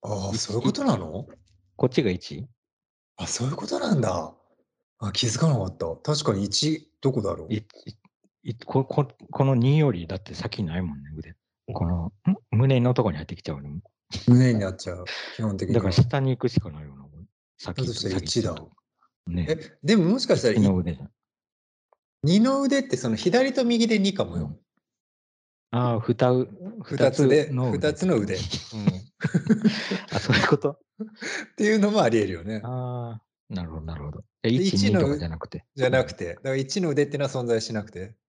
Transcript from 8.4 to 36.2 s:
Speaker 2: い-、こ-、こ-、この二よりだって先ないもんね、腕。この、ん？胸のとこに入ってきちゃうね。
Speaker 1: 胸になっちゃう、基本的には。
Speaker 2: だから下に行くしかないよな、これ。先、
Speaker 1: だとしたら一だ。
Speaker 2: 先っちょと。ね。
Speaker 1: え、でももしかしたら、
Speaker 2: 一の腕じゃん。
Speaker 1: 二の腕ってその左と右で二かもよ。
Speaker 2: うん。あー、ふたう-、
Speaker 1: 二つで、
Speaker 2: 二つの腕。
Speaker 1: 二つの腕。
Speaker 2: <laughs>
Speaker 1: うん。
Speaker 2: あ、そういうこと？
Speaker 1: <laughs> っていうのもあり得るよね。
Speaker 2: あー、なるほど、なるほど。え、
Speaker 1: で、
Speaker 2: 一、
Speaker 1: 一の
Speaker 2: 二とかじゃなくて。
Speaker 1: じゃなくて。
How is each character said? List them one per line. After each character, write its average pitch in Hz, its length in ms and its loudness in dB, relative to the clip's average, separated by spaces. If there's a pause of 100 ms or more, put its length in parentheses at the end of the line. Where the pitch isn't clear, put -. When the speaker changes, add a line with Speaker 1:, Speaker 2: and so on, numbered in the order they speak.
Speaker 2:
い-、 113 100 -8 (100)
こ-、 135 220 0
こ-、 143 200 0 (260)
こ - 120 2
の 135 120 4
二 131 220 4
よ 147 120 6
り 85 160 -4
だ 92 100 -6
っ - 40 -6
て - 140 -14
先 - 280 -6
な 85 160 -4
い 92 40 -2
も 82 120 -6
ん 69 80 -14
ね、 71 120 -16
腕。 80 200 -14 (400)
こ - 100 -2
の、 85 280 -2 (180)
ん？ 202 60 4 (160)
胸 131 280 4
の 123 140 4
と 127 80 2
こ 107 80 2
に 78 60 -6
入 78 80 -10
っ - 20 -18
て - 80 -12
き - 80 -18
ち - 80 -8
ゃ 78 40 -4
う 71 60 -12
ね。 71 200 -10 (480)
Speaker 1:
胸 123 260 8
に 107 60 0
な 95 100 -2
っ 90 60 -10
ち - 140 -10
ゃ 87 40 -6
う、 87 100 -12 (300)
基 - 80 -6
本 104 140 0
的 92 120 -4
に - 60 0
は。 113 80 4
Speaker 2:
だ 95 60 2
か - 0 -
ら 92 40 0
下 - 280 4
に 135 100 2
行 127 80 0
く 127 100 0
し - 120 2
か 87 100 -10
な 76 100 -12
い 76 40 -14
よ 71 100 -18
な、 67 80 -20
こ 69 160 -20
れ。 87 60 -18 (340)
先、 107 240 -8
Speaker 1:
だ 120 60 -2
と 117 40 -6
し 107 100 -8
た 101 80 -4
ら 92 60 -2
一 104 260 -2
だ。 85 80 -2
Speaker 2:
先 80 100 -8
っ - 20 -18
ち - 0 -
ょ - 80 -20 (560)
と。 - 0 -
ね。 87 240 -2
Speaker 1:
え、 - 320 -6
で 185 140 4
も 185 80 6
も 220 160 2
し - 60 -6
か - 100 4
し - 60 -2
た 127 60 4
ら、 107 60 4
Speaker 2:
一 107 80 4
の 98 140 4
腕 85 180 -2
じ - 80 -16
ゃ - 20 -14
ん。 - 60 -16 (1120)
Speaker 1:
二 165 180 6
の 269 220 4
腕 277 160 2
っ 269 60 0
て - 120 -4
そ - 140 -2
の 110 60 0
左 247 360 2
と 262 140 0
右 233 220 2
で 220 100 2
二 196 160 2
か - 100 0
も 87 140 -6
よ。 80 60 -2
Speaker 2:
う - 40 -8
ん。 - 100 -12 (1160)
あ 120 200 2
ー、 110 40 -2
ふ 117 140 0
た 127 160 2
う-、 127 180 2 (360)
Speaker 1:
二 139 260 2
つ 139 160 2
で、 143 240 4
Speaker 2:
二 - 20 -4
つ 131 40 -2
の 127 160 0
腕。 151 160 0
Speaker 1:
二 151 60 -2
つ - 120 -2
の 175 100 4
腕。 101 180 0
Speaker 2:
<laughs> - 0 -
Speaker 1:
う 90 40 -4
ん。 - 40 -4 (1700)
Speaker 2:
あ、 - 80 -2
そ - 120 0
う - 40 4
い - 80 2
う - 20 2
こ 151 100 4
と？ 147 220 -2 (200)
Speaker 1:
<laughs> 208 40 -8
っ 220 40 -10 (500)
て 220 80 0
い 214 100 4
う 220 60 4
の 202 100 4
も 214 100 2
あ 135 80 4
り 113 120 4
得 101 80 0
る 95 40 -4
よ 85 120 -10
ね。 107 180 -6
Speaker 2:
あ 123 580 -8 (300)
ー、 - 60 -12
な 87 80 -4
る 82 60 -10
ほ 80 100 -8
ど、 - 20 -12
な 80 140 -8
る 71 80 -10
ほ 76 80 -8
ど。 - 120 -12 (200)
え、 113 60 4
Speaker 1:
で、 117 40 4
Speaker 2:
一、 185 200 2
Speaker 1:
一 202 180 4
の 190 80 4
Speaker 2:
二 160 60 4
と 143 40 2
か 147 80 0
じ 147 60 -6
ゃ - 40 -4
な 160 100 -6
く - 100 -10
て。 - 160 -12 (100)
Speaker 1:
じ 135 100 0
ゃ 127 60 4
な 127 140 4
く - 80 -12
て。 - 140 -10